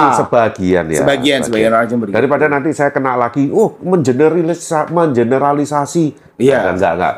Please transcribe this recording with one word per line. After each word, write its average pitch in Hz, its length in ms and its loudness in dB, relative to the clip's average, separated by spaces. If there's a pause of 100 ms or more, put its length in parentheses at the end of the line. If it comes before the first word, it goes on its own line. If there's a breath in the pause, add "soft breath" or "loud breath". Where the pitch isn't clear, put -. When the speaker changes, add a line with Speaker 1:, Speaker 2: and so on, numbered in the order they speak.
(200)
Speaker 1:
sebagian 104 680 0
ya. 80 140 -2
Speaker 2:
Sebagian, - 0 -
Speaker 1:
Sebagian. 139 420 0
Speaker 2:
sebagian 110 300 0
orang 113 160 2
Jember 117 180 -2
gitu. 101 100 -6
Speaker 1:
Daripada 135 320 2
nanti 143 260 -2
saya 143 180 -2
kena 131 240 -2
lagi, 123 320 -2
"Oh, 190 320 0
mengeneralisa-, 160 1120 0
mengeneralisasi." 143 1400 0
Speaker 2:
Iya. 123 320 2
Speaker 1:
Enggak, 90 80 0
enggak, 92 180 2
enggak. 85 240 -2